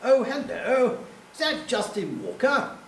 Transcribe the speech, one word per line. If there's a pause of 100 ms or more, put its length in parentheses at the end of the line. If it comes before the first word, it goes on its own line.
Oh,
hello. (360)
Is
that
Justin
Walker? (100)